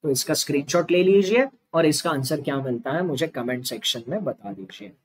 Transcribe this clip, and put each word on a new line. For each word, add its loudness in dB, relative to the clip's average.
तो 0
इसका 0
स्क्रीनशॉट 0
ले 4
लीजिए 6
और 4
इसका 2
आंसर -2
क्या -4
मिलता -4
है -2
मुझे -2
कमेंट -6
सेक्शन -6
में -4
बता -8
दीजिए। -16